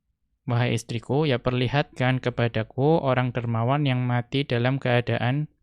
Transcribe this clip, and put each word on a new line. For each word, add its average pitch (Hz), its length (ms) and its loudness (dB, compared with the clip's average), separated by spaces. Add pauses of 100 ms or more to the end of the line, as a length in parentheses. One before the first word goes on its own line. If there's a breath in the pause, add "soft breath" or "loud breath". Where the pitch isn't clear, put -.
(480)
"Wahai 120 240 0
istriku, 123 560 -2
ya, 123 80 2
perlihatkan 127 880 -2
kepadaku 120 800 0
orang 127 320 0
dermawan 120 480 0
yang 127 160 0
mati 123 480 -2
dalam 127 320 0
keadaan 123 720 0 (100)